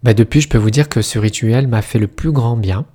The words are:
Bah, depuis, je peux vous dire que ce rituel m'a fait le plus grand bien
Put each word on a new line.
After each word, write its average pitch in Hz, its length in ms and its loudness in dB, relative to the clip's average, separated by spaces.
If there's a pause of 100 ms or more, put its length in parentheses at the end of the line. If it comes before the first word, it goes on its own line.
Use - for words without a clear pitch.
Bah, 120 100 4
depuis, 117 300 4
je 147 60 -4
peux 123 100 2
vous 107 120 2
dire 143 200 0
que 113 100 -2
ce - 180 -4
rituel 113 500 0
m'a 110 140 0
fait - 160 -4
le 107 80 0
plus - 260 -4
grand 120 240 0
bien 101 280 -2 (100)